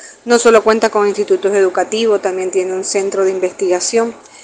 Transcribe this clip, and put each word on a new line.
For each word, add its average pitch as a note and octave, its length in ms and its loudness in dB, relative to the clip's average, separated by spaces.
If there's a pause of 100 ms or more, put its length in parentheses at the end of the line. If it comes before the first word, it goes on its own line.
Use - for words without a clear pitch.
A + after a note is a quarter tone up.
(240)
no A#3 160 2
solo A3+ 240 4
cuenta A3 240 2
con G#3 180 0
institutos G3 480 0
educativos, G3 640 0
también F#3 300 -4
tiene F#3 220 -2
un F#3 100 -4
centro G3 420 -2
de F#3+ 60 2
investigación F#3 840 -2 (320)